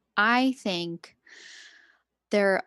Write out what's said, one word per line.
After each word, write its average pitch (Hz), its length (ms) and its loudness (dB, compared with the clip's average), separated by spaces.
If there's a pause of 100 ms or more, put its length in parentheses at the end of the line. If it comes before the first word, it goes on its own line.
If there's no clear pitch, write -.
(180)
I 247 420 2
think 170 560 -6 (1120)
they're 196 380 2